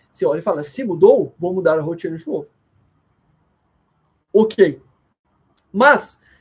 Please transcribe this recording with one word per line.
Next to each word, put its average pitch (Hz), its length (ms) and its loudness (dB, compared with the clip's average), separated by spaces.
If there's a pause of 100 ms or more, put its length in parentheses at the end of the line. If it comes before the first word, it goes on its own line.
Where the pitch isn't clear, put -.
(120)
Você - 120 -6
olha 117 140 -2
e - 40 -10
fala, 160 200 -4
"Se 240 220 -12
mudou, 190 540 4
vou 175 140 -6
mudar 165 260 0
a 151 40 -4
rotina 165 340 -8
de 160 100 -16
novo." 285 200 -8 (1900)
Ok. 202 480 0 (880)
Mas, 247 500 0 (200)